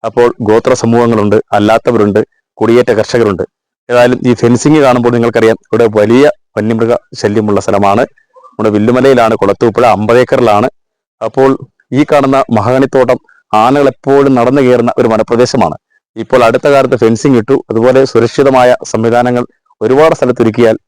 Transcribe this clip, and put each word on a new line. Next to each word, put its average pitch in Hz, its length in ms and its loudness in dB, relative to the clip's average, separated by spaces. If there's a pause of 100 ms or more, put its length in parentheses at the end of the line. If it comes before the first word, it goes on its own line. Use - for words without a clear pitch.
അപ്പോൾ 120 220 0 (180)
ഗോത്ര 113 260 0 (120)
സമൂഹങ്ങളുണ്ട്, 117 520 0 (200)
അല്ലാത്തവരുണ്ട്, 107 640 0 (360)
കുടിയേറ്റ 117 400 0
കർഷകരുണ്ട്. 104 460 -4 (440)
ഏതായാലും 123 300 2 (100)
ഈ - 20 2 (100)
ഫെൻസിങ് 123 440 2
കാണുമ്പോൾ 120 300 0
നിങ്ങൾക്കറിയാം, 117 420 0 (120)
ഇവിടെ 117 160 0 (140)
വലിയ 117 260 2 (320)
വന്യമൃഗ 113 360 -2 (280)
ശല്യമുള്ള 104 440 -2
സ്ഥലമാണ്. 101 380 0 (460)
നമ്മുടെ 110 260 -4
വില്ലുമലയിലാണ്, 120 680 2
കുളത്തൂപ്പുഴ 104 440 0 (100)
അമ്പത് 107 280 0
ഏക്കറിലാണ്. 120 460 0 (580)
അപ്പോൾ 131 220 0 (480)
ഈ 147 140 2
കാണുന്ന 139 260 0 (180)
മഹാഗണിത്തോട്ടം 127 600 0 (460)
ആനകൾ 139 280 2
എപ്പോഴും 139 460 0
നടന്നു 123 280 0
കയറുന്ന 120 340 0
ഒരു 120 120 0
വനപ്രദേശമാണ്. 110 640 -2 (480)
ഇപ്പോൾ 127 240 -2
അടുത്ത 123 260 -2
കാലത്ത് 131 280 0
ഫെൻസിങ് 117 400 0
ഇട്ടു. 135 140 -2 (140)
അതുപോലെ 127 320 0 (100)
സുരക്ഷിതമായ 127 580 2 (220)
സംവിധാനങ്ങൾ 120 520 -2 (380)
ഒരുപാട് 143 380 2
സ്ഥലത്തൊരുക്കിയാൽ 117 560 0 (120)